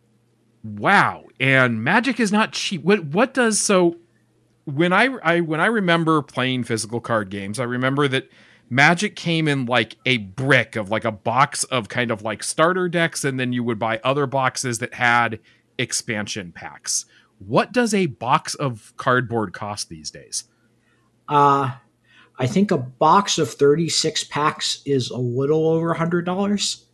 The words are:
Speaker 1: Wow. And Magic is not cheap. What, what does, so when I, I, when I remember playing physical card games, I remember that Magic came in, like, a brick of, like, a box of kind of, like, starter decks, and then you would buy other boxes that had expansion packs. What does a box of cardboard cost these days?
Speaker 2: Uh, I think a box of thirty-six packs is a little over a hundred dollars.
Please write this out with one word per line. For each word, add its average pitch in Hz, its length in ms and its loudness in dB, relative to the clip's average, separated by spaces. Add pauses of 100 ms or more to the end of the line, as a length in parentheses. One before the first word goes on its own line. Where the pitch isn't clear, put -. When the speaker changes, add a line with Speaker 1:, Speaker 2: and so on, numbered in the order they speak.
(640)
Speaker 1:
Wow. 110 600 2 (140)
And 127 440 4
Magic 226 360 0
is 208 120 0
not 214 220 0
cheap. 156 300 -6
What, 185 240 2
what 214 260 0
does, 226 260 0
so 180 380 2 (680)
when 160 280 0
I, 214 120 4 (180)
I, 170 180 2
when 156 180 -2
I 185 80 2
remember 170 540 2
playing 127 420 -2
physical 110 360 -4
card 110 300 -2
games, 101 300 -8
I 127 40 -4
remember 131 440 0
that 131 220 -2 (400)
Magic 170 460 2
came 160 320 0
in, 139 180 0
like, 117 300 0 (100)
a 127 120 2
brick 120 580 0
of, 104 140 -4
like, 110 160 -2
a 113 60 0
box 120 540 0
of 120 220 -4
kind 120 240 -2
of, 104 100 -4
like, 107 220 -6
starter 180 460 0
decks, 165 340 -2
and 135 160 -2
then 123 140 -2
you 123 100 -2
would 117 160 -2
buy 113 240 -2
other 139 240 0
boxes 127 520 -2
that - 160 -8
had 120 440 2 (380)
expansion 104 720 -6
packs. - 540 -10 (340)
What 170 320 -2
does 240 220 0
a 190 140 2
box 127 480 -2
of 127 420 -6
cardboard 117 560 0
cost 104 340 -10
these 78 240 -14
days? - 320 -12 (840)
Speaker 2:
Uh, 139 460 4 (640)
I 131 80 -2
think 190 260 2
a 165 60 2
box 160 600 2
of 151 120 0
thirty-six 156 760 0
packs - 600 -2
is 139 260 0
a - 60 -8
little 135 520 0
over 165 220 0
a 156 60 -2
hundred 170 280 -2
dollars. 196 680 -4